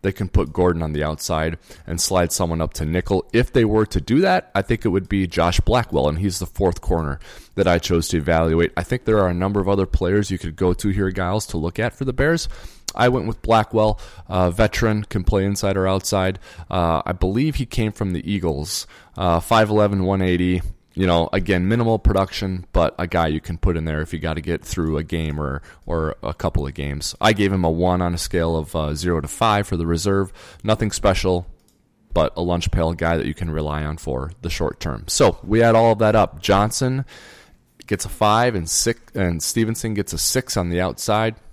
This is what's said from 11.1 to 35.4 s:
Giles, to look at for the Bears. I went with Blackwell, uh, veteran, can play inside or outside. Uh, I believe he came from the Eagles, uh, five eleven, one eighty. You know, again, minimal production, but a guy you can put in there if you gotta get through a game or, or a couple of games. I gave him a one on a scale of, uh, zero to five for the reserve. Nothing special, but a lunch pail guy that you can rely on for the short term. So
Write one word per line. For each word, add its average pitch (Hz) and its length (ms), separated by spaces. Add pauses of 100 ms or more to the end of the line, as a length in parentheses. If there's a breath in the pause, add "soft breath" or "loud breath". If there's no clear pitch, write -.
Giles, 92 380
to - 100
look 82 200
at 110 160
for 135 120
the 127 80
Bears. 156 340 (460 loud breath)
I 123 160
went 120 160
with 110 160
Blackwell, 107 580 (260 loud breath)
uh, 92 240
veteran, 107 540
can - 180
play 95 220
inside 98 320
or 95 100
outside. 95 520 (320 loud breath)
Uh, 85 340
I - 80
believe 110 440
he 123 100
came 107 260
from 95 220
the 95 180
Eagles, 80 540 (320 loud breath)
uh, 87 220
five 110 280
eleven, 104 360
one 95 180
eighty. 90 400 (300)
You 92 140
know, 85 260
again, 92 360
minimal 113 320
production, 95 720
but 85 260
a 87 80
guy 85 220
you 78 120
can 85 160
put 87 200
in 80 80
there 78 180
if 78 100
you 85 60
gotta 78 220
get 85 240
through 80 340
a 82 60
game 78 360
or, 71 220 (240 loud breath)
or 80 340
a 69 140
couple - 320
of 69 80
games. 71 460
I 110 120
gave 98 200
him 92 120
a 82 60
one 90 320
on 87 100
a 85 60
scale 82 380
of, 78 180
uh, 76 220
zero 82 240
to 71 80
five 104 400
for 95 80
the 82 100
reserve. 95 460 (320 loud breath)
Nothing 107 260
special, 92 560 (680)
but 80 240
a 87 60
lunch 87 300
pail 82 200
guy 82 240
that 80 80
you 76 100
can 82 180
rely 76 320
on 76 140
for 67 340 (100)
the 87 80
short - 300
term. 62 260
So - 380